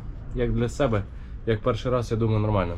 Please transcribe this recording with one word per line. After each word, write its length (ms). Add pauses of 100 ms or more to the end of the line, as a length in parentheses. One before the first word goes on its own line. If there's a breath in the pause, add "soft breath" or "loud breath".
(340)
як 180
для 160
себе. 340 (440 loud breath)
Як 140
перший 320
раз, 180
я 60
думаю, 220
нормально. 400